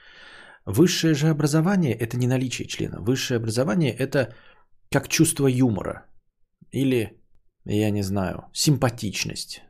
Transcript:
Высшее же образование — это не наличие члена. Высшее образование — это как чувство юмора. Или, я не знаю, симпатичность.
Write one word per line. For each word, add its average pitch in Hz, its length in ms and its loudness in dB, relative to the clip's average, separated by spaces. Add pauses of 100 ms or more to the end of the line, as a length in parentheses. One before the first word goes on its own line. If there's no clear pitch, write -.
(640)
Высшее 160 500 4
же 151 140 2
образование — 156 720 2
это 120 180 -4
не 123 100 0
наличие 127 400 -2
члена. - 340 -8
Высшее 123 360 0
образование — 127 600 0
это 131 380 -2 (560)
как - 160 0
чувство 156 400 2
юмора. 127 580 0 (640)
Или, 127 520 -2 (420)
я 107 240 0
не 104 140 0
знаю, 95 500 -4
симпатичность. - 1160 -2